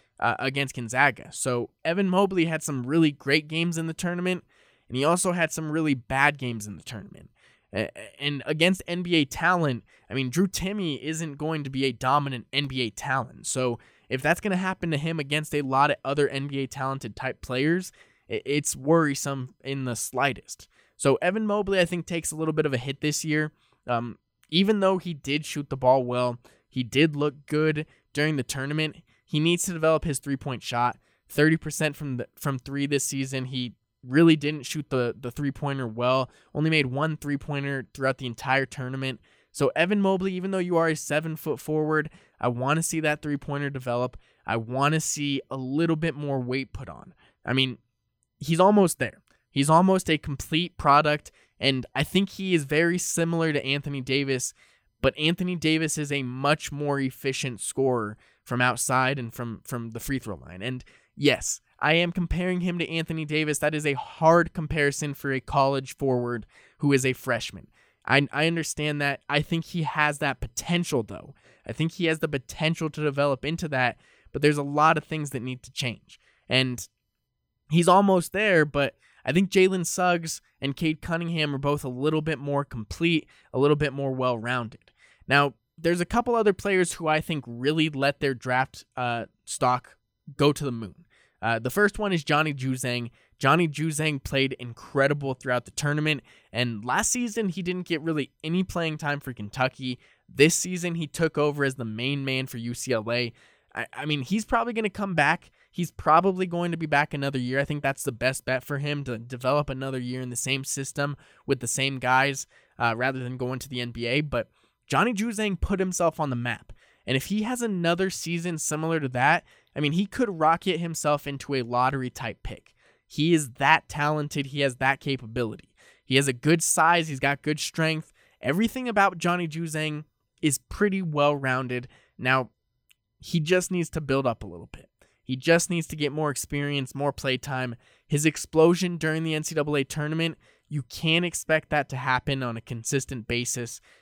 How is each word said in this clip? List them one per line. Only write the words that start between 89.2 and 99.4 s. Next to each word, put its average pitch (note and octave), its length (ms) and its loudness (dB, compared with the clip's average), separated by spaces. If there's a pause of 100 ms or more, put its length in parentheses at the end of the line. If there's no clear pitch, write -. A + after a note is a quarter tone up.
stock - 520 0 (400)
go C#3+ 160 4
to D3 120 -6
the C3+ 80 -4
moon. A2+ 320 -10 (380)
Uh, A2+ 160 0
the A#2 120 -4
first G3+ 280 2
one G#3 140 0
is E3 100 0
Johnny D3+ 320 2
Juzang. B2+ 560 -2 (280)
Johnny D#3+ 300 6
Juzang D3+ 540 -2
played C3+ 320 0
incredible C3+ 800 0
throughout B2 320 -2
the - 60 -18
tournament, D3+ 500 0 (300)
and A2+ 320 -2
last C#3+ 260 0
season A3+ 400 -2
he F#3 120 -6
didn't F3+ 240 -4
get D#3+ 140 -2
really D#3 300 -4 (120)
any E3+ 200 0
playing E3 340 -4
time D3 240 -4
for B2+ 140 -10
Kentucky. B2+ 640 -4 (340)